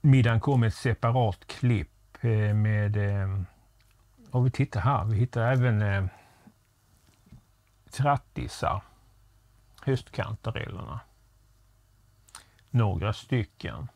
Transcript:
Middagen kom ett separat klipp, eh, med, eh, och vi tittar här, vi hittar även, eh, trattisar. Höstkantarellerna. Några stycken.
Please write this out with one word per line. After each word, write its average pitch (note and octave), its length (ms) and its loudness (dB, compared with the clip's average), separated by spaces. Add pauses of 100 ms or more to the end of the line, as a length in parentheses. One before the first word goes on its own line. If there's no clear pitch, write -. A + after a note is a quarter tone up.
Middagen A#2+ 400 6
kom C3+ 220 2
ett A2 120 2
separat A#2 720 -2
klipp, - 720 -4
eh, G#2+ 340 0
med, G#2+ 420 0
eh, G2 460 -2 (880)
och B2+ 160 2
vi B2+ 40 4
tittar - 300 -2
här, B2+ 240 0
vi A2 120 0
hittar A#2+ 360 0
även, B2 300 2
eh, G2 220 0 (1900)
trattisar. C3 920 -2 (1000)
Höstkantarellerna. - 1160 -6 (1700)
Några G#2 420 0
stycken. - 840 -6